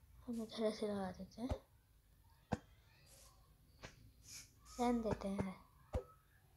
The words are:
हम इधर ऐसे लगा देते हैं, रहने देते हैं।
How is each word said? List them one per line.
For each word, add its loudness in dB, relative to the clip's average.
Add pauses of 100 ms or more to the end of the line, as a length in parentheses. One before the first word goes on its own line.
(260)
हम -2
इधर -2
ऐसे 2
लगा 0
देते -10
हैं, 0 (3250)
रहने 6
देते 2
हैं। 0 (920)